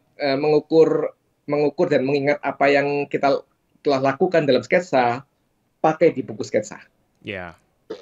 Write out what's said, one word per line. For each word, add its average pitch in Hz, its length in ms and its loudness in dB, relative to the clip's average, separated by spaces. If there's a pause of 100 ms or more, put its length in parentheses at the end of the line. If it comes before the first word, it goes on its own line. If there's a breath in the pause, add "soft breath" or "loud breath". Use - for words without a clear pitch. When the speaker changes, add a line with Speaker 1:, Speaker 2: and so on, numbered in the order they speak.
(180)
Speaker 1:
eh, 139 240 -2
mengukur, 151 720 2 (320)
mengukur 147 400 0
dan 135 160 0
mengingat 139 400 0
apa 139 240 -2
yang 143 400 0
kita 139 400 -2 (400)
telah 139 160 0
lakukan 151 480 0
dalam 123 160 2
sketsa, 135 560 0 (640)
pakai 156 320 2
di 131 80 -8
buku 110 160 -12
sketsa. - 400 -6 (400)
Speaker 2:
Yeah. 90 320 -12 (480)